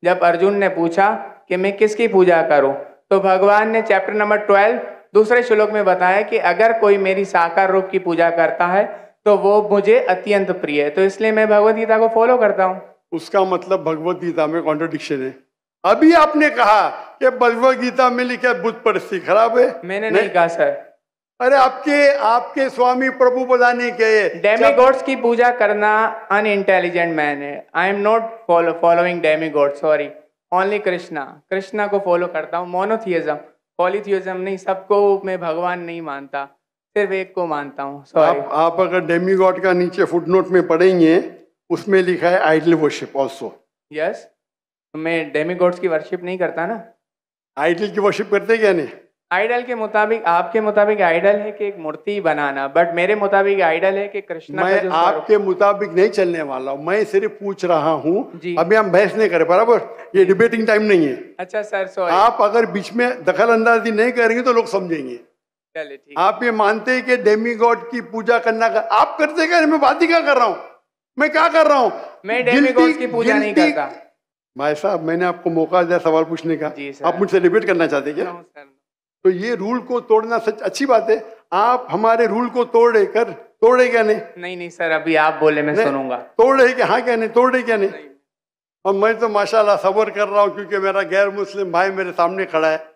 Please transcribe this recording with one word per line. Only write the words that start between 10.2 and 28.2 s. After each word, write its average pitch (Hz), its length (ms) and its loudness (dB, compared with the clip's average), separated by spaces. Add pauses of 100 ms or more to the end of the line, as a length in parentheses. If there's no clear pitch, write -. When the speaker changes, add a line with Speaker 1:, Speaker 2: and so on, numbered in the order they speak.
Speaker 1:
प्रिय 151 320 -2
है, 147 60 0
तो 165 120 -2
इसलिए 196 300 0
मैं 220 160 2
भगवत 214 280 4
गीता 220 220 0
को 226 100 2
फॉलो 226 300 2
करता 202 260 2
हूँ। 185 180 -2 (300)
Speaker 2:
उसका 175 320 -2
मतलब 185 400 -2
भगवत 160 340 -4
गीता 160 300 -4
में 160 160 -4
कॉन्ट्रडिक्शन 151 580 -4
है। 131 160 -10 (480)
अभी 285 280 6
आपने 302 360 4
कहा 214 400 4
कि - 400 -2
भगवत 240 480 2
गीता 247 320 2
में 240 140 -2
लिखा 247 260 -2
है 247 120 -2
बुत 226 220 -6
परस्ती - 360 -2
खराब 226 380 2
है। 247 280 2
Speaker 1:
मैंने 202 240 -6
Speaker 2:
नहीं। 208 120 2
Speaker 1:
नहीं 190 120 -4
कहा 170 140 4
सर। 147 500 -4 (440)
Speaker 2:
अरे 262 140 4
आपके, 277 600 2
आपके 240 540 0
स्वामी 254 400 0
प्रभुपदा 247 640 2
ने 240 180 -4
कहे 220 380 2
Speaker 1:
डेमीगॉड्स 247 760 4
की 269 120 -2
पूजा 240 360 2
करना 214 540 2 (260)
अनइंटेलिजेंट 190 840 0
मैन 147 260 -2
है। 143 260 -12 (100)
I 185 140 0
am 202 120 -4
not 220 160 2
follow, 170 640 -2